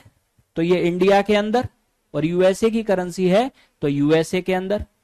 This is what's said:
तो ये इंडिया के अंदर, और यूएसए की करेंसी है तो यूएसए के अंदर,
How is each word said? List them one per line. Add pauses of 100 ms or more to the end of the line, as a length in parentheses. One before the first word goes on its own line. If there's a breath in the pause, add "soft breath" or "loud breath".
(560)
तो
ये
इंडिया
के
अंदर, (460)
और
यूएसए
की
करेंसी
है (320 soft breath)
तो
यूएसए
के
अंदर, (180)